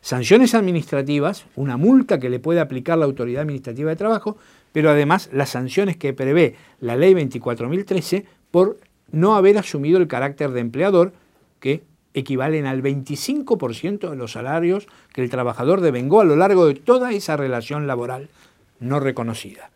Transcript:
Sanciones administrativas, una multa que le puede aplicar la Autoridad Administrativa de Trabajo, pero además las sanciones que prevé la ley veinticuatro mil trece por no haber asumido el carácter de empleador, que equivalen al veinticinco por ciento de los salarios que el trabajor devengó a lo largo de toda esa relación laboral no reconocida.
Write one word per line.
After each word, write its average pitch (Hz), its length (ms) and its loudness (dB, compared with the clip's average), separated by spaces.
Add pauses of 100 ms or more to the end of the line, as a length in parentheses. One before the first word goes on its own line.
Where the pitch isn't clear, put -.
Sanciones 175 540 4
administrativas, 151 880 -2 (100)
una 131 220 -4
multa 226 420 4
que 127 100 -4
le 123 100 -2
puede 165 200 0
aplicar 139 380 -2
la 156 80 2
Autoridad 135 380 -4
Administrativa 143 460 -6
de 160 60 -4
Trabajo, 208 420 -4 (340)
pero 156 180 2
además 147 440 2
las 135 160 -2
sanciones 165 480 -2
que 139 160 -4
prevé 135 420 2 (240)
la 117 160 -4
ley 180 180 6
veinticuatro 127 540 -2
mil 185 180 -4
trece 190 400 -4 (260)
por 190 260 2 (340)
no 185 240 2
haber 202 220 6
asumido 160 400 0
el 175 100 2
carácter 139 440 -4
de 123 80 -4
empleador, 170 540 2 (460)
que 139 240 -4 (300)
equivalen 139 520 -2
al 135 160 -4
veinticinco 147 760 -4
por 123 160 -6
ciento 190 360 -8
de 143 80 -10
los 117 160 -10
salarios 170 540 -2 (260)
que 131 80 -6
el 123 80 -2
trabajor 127 500 -2
devengó 143 400 2
a 208 60 6
lo 151 100 6
largo 185 300 6
de 143 100 2
toda 247 380 0
esa 175 240 -4
relación 139 500 -4
laboral 127 400 -6 (540)
no 135 180 -2
reconocida. 117 760 -6